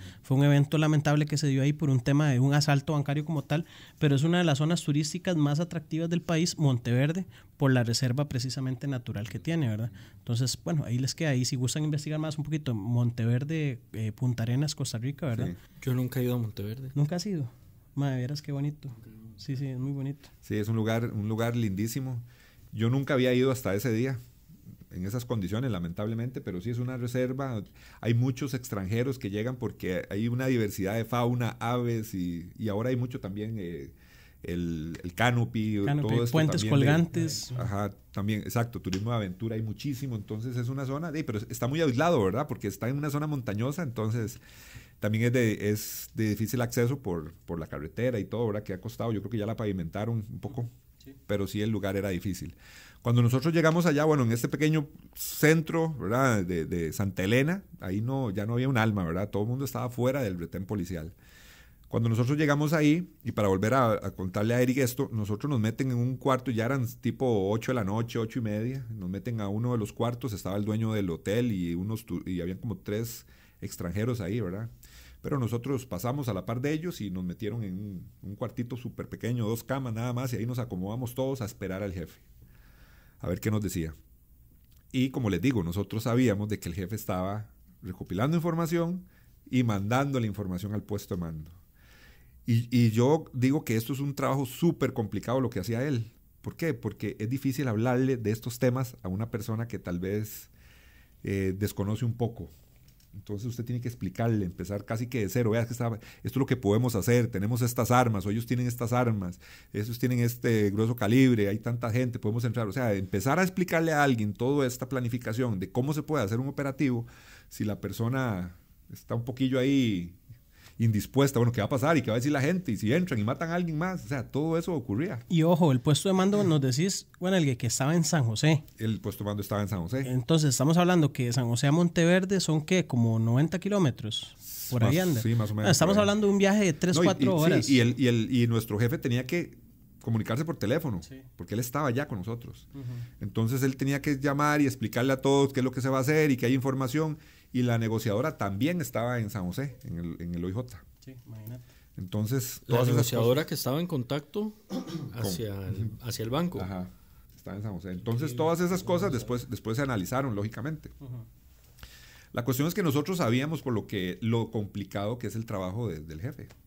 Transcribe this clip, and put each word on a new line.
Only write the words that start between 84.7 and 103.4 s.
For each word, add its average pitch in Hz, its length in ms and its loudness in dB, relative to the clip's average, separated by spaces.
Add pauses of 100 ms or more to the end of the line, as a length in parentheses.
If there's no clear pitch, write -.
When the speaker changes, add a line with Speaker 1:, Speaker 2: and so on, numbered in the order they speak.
Speaker 2:
Y 131 180 2
como 127 180 0
les 90 140 2
digo, 117 200 2
nosotros 95 420 -4
sabíamos 117 440 2
de 101 100 -2
que - 120 -8
el 85 40 -8
jefe 95 220 -6
estaba 101 540 -4 (320)
recopilando 107 520 -2
información 170 680 0 (460)
y 127 120 2
mandando 120 580 0
la 113 60 0
información 98 460 -4
al 104 120 -4
puesto 104 320 -6
de 87 40 -6
mando. 80 300 -8 (960)
Y, 120 280 0
y 120 160 6
yo 127 340 4 (100)
digo 131 280 2
que 117 140 0
esto 113 160 -2
es 131 80 -4
un 143 140 -4
trabajo 135 320 0
súper 160 480 0
complicado 113 480 -2
lo 117 80 -2
que 98 100 -6
hacía 113 260 -2
él. 120 260 -4 (280)
¿Por - 160 -10
qué? 165 160 -2
Porque 107 460 -6
es 110 100 -4
difícil 135 400 -2
hablarle 127 480 2
de 110 140 -2
estos 117 280 -4
temas 127 440 0
a 92 60 -6
una 104 220 -2
persona 113 380 -4
que 101 100 -8
tal 90 200 -6
vez, 101 500 -4 (760)
eh, 98 300 0
desconoce 101 520 -2
un 113 80 0
poco. 117 360 -4 (640)
Entonces 104 360 -8